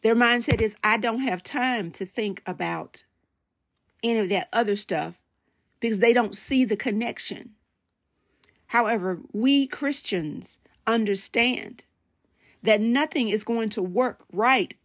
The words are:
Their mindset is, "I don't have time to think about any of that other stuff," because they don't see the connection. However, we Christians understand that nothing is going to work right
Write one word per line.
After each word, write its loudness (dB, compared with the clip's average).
Their 4
mindset 4
is, 0
"I 2
don't -2
have -4
time -4
to -8
think -6
about -8
any 2
of 0
that -2
other 2
stuff," -6
because -2
they 6
don't 2
see 2
the -2
connection. -6
However, 0
we 2
Christians -6
understand -2
that 4
nothing 0
is 0
going -2
to -6
work -2
right 0